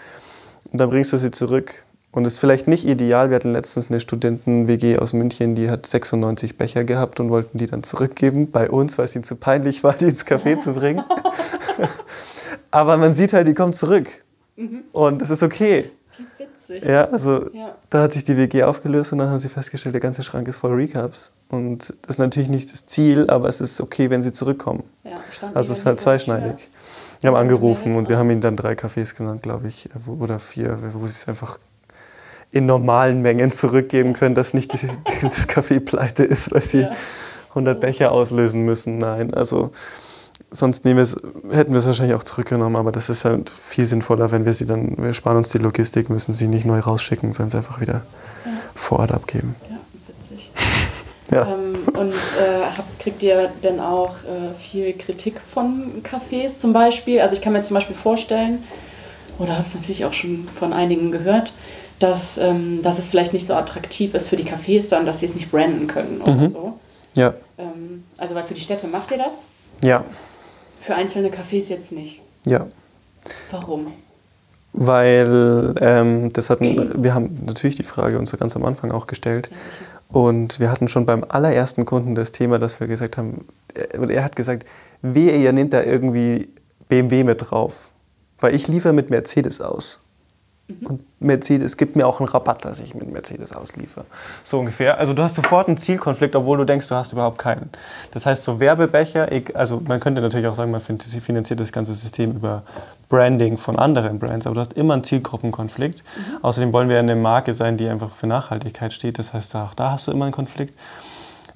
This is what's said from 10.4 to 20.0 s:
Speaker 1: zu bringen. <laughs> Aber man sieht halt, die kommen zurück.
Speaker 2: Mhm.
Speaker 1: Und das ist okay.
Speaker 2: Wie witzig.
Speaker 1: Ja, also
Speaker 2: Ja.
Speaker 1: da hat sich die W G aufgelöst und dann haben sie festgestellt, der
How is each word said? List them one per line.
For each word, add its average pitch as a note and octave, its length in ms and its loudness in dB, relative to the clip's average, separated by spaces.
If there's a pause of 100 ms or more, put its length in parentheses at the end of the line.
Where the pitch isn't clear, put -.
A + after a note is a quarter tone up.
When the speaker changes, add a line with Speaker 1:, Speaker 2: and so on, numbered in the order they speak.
Speaker 1:
zu C#3+ 160 -4
bringen. D3+ 320 0
<laughs> - 1700 -6
Aber D3+ 260 6
man D#3+ 160 6
sieht F#3+ 200 2
halt, F3 140 6
die D#3 60 6
kommen F3 200 2
zurück. F3+ 340 2 (480)
Speaker 2:
Mhm. A#3 260 -12 (100)
Speaker 1:
Und C#3+ 300 2
das C#3+ 80 -4
ist D#3 140 2
okay. E3+ 480 2 (260)
Speaker 2:
Wie - 80 -18 (180)
witzig. - 400 -16
Speaker 1:
Ja, C#3+ 220 6
also C3+ 480 0
Speaker 2:
Ja. A3 220 -14 (140)
Speaker 1:
da D3+ 140 4
hat D3+ 100 2
sich C#3+ 100 -4
die C3+ 140 2
W C3 100 4
G C3 160 4
aufgelöst D3 500 0
und C#3+ 60 -2
dann C#3 100 0
haben C#3 100 0
sie C3+ 100 -8
festgestellt, C3+ 440 -8
der B2 80 -2